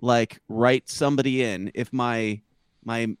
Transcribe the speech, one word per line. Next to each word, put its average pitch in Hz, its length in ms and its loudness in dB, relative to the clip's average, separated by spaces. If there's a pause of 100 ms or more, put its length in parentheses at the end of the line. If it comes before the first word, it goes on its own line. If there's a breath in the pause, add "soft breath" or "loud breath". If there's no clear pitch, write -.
like, 117 480 0
write 123 400 2
somebody 135 540 0
in, 98 320 -4
if - 180 -6
my, 113 480 -2 (420)
my 117 380 -4